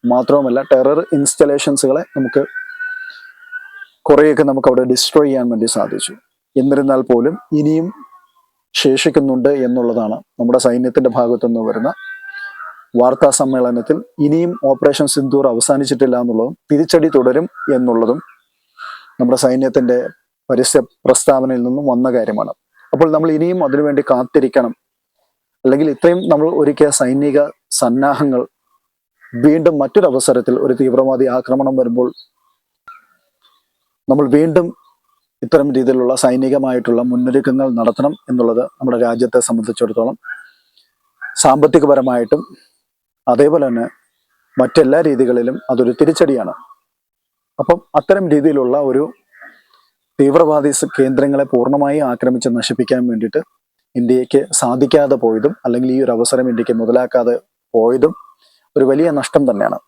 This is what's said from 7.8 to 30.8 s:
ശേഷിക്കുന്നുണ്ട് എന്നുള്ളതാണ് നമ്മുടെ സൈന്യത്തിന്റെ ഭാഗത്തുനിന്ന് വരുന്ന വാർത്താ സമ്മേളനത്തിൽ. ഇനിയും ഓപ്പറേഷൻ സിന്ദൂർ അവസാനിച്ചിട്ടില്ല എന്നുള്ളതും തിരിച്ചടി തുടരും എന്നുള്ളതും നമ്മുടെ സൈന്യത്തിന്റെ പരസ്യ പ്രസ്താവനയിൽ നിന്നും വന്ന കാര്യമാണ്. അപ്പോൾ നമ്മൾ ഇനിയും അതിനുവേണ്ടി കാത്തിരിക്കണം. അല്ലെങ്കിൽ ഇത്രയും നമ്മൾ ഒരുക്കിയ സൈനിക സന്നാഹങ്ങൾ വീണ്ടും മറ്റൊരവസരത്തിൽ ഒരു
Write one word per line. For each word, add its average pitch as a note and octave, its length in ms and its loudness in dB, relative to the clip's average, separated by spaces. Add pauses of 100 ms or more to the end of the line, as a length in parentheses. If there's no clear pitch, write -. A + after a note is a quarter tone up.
ശേഷിക്കുന്നുണ്ട് C3+ 680 2 (180)
എന്നുള്ളതാണ് A#2 500 -2 (220)
നമ്മുടെ A#2+ 260 2
സൈന്യത്തിന്റെ B2+ 520 0
ഭാഗത്തുനിന്ന് A#2 520 -2
വരുന്ന A#2+ 200 -4 (1080)
വാർത്താ C3 300 4 (100)
സമ്മേളനത്തിൽ. B2+ 560 0 (300)
ഇനിയും E3+ 260 0 (200)
ഓപ്പറേഷൻ C#3 440 0
സിന്ദൂർ C3+ 380 0
അവസാനിച്ചിട്ടില്ല C3 680 0
എന്നുള്ളതും A#2+ 300 -2 (180)
തിരിച്ചടി D#3+ 440 2
തുടരും C3 320 2 (280)
എന്നുള്ളതും A#2+ 440 0 (1000)
നമ്മുടെ B2+ 180 2 (100)
സൈന്യത്തിന്റെ B2+ 500 0 (520)
പരസ്യ C3 300 2 (240)
പ്രസ്താവനയിൽ C3 640 0
നിന്നും C#3 260 -4
വന്ന B2 240 0
കാര്യമാണ്. A2 360 -4 (400)
അപ്പോൾ D#3+ 220 4
നമ്മൾ D#3+ 220 0
ഇനിയും F3 300 -2
അതിനുവേണ്ടി C#3+ 440 0
കാത്തിരിക്കണം. B2+ 640 0 (920)
അല്ലെങ്കിൽ C#3+ 280 2
ഇത്രയും F3 280 2 (120)
നമ്മൾ D3+ 140 2 (140)
ഒരുക്കിയ D3 280 2 (100)
സൈനിക C#3 400 0 (400)
സന്നാഹങ്ങൾ C3 640 0 (1000)
വീണ്ടും D#3 360 4
മറ്റൊരവസരത്തിൽ C3 760 0 (100)
ഒരു B2+ 160 0